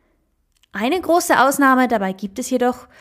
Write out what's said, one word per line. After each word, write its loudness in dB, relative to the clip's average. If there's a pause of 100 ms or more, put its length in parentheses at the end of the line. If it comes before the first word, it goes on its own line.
(720)
Eine -4
große 0
Ausnahme 4
dabei -2
gibt -12
es -8
jedoch, -2 (120)